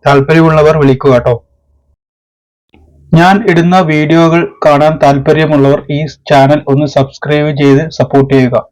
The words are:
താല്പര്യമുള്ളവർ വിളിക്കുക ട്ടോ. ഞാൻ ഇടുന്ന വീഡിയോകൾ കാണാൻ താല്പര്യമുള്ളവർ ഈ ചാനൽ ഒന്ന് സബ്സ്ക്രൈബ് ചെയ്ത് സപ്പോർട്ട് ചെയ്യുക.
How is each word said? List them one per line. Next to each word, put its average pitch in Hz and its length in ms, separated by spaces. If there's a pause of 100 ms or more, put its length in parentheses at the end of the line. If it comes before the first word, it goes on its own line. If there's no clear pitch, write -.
താല്പര്യമുള്ളവർ 156 680
വിളിക്കുക 135 400
ട്ടോ. 120 260 (1700)
ഞാൻ 185 360
ഇടുന്ന 175 300
വീഡിയോകൾ 160 720 (120)
കാണാൻ 151 380
താല്പര്യമുള്ളവർ 143 880
ഈ 139 140
ചാനൽ 143 640
ഒന്ന് 139 180
സബ്സ്ക്രൈബ് 143 720
ചെയ്ത് 139 320
സപ്പോർട്ട് 135 440
ചെയ്യുക. 123 380